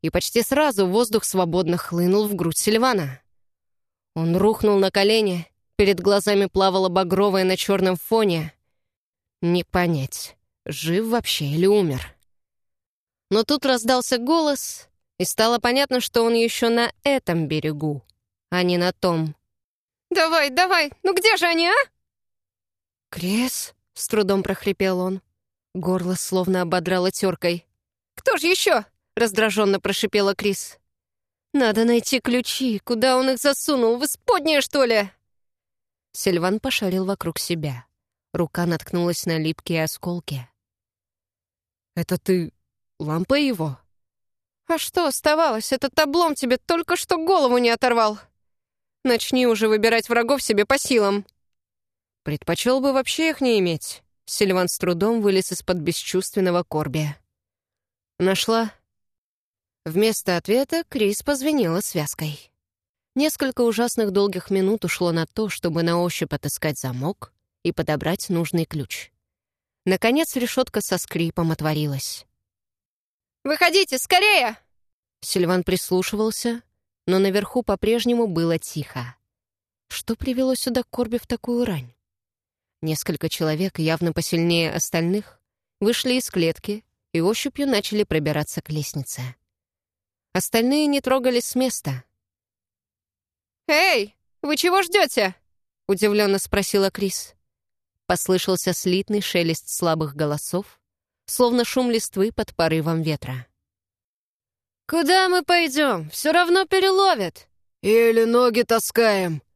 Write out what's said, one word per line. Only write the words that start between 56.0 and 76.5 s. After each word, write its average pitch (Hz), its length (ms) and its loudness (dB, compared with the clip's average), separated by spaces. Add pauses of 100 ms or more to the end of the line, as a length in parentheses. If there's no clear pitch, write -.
Корби. 151 540 -4 (1040)
«Нашла?» 214 540 0 (1120)
Вместо 190 520 0
ответа 269 520 0
Крис 208 340 -2
позвенела 262 580 0
связкой. 151 720 -8 (640)
Несколько 277 460 -2
ужасных 233 500 0
долгих 196 400 0
минут 190 360 0
ушло 175 260 -2
на 165 140 0
то, 220 240 -6
чтобы 170 320 -4
на 170 180 2
ощупь 175 320 -4
отыскать 147 460 -6
замок 131 560 -8 (280)
и 175 80 0
подобрать 156 600 -4
нужный 170 340 0
ключ. - 460 -10 (720)
Наконец 233 500 0
решётка 247 460 -2
со - 160 -4
скрипом 165 560 -2
отворилась. 151 720 -4 (1160)
«Выходите, 330 540 2
скорее!» 359 580 2 (640)
Сильван 180 420 0
прислушивался, 214 1000 -2 (440)